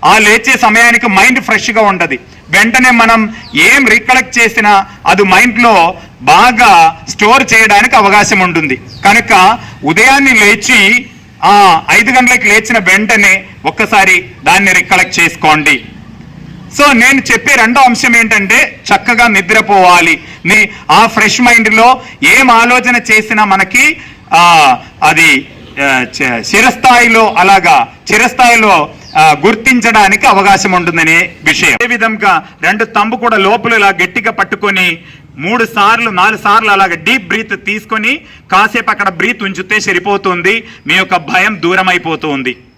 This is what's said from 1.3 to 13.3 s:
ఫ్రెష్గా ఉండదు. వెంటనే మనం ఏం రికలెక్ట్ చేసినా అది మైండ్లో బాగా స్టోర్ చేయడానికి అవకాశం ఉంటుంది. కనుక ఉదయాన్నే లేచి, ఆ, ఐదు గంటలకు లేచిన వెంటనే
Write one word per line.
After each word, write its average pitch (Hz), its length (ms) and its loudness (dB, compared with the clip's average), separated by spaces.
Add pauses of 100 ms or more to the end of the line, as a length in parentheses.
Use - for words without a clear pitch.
ఫ్రెష్గా 220 380 -2
ఉండదు. 175 360 -2 (300)
వెంటనే 226 420 0
మనం 226 440 0 (200)
ఏం 233 320 2
రికలెక్ట్ 254 520 -2
చేసినా 214 480 0 (200)
అది 190 160 2
మైండ్లో 208 720 2 (280)
బాగా 208 880 4
స్టోర్ 240 460 0
చేయడానికి 220 420 2
అవకాశం 202 420 2
ఉంటుంది. 165 420 -2 (240)
కనుక 214 540 2 (260)
ఉదయాన్నే 262 480 2
లేచి, 220 760 0 (380)
ఆ, 196 460 4
ఐదు 208 200 0
గంటలకు 247 360 0
లేచిన 214 320 0
వెంటనే 202 680 0 (200)